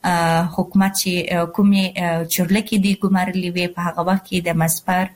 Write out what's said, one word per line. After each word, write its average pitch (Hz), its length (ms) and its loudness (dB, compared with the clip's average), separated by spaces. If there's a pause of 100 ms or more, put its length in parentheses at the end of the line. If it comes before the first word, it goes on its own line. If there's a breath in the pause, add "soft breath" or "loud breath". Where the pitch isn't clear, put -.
آه، 170 400 2 (140)
حکومت 190 360 2
چې، 180 400 -2
آه، 170 120 0
کومې، 196 400 2 (120)
آه، 170 280 -2
چورلکې 196 580 0
دي 202 100 2 (100)
ګمارلې 185 520 0
وې، 175 200 -2
په 175 60 -6
هغه 170 220 -4
وخت 190 240 0
کې 185 140 -4
د 175 140 -4
مسپر 180 500 0 (100)